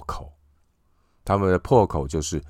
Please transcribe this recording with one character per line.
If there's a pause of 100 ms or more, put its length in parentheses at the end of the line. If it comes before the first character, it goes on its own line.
口， (920)
他
们
的
破
口
就
是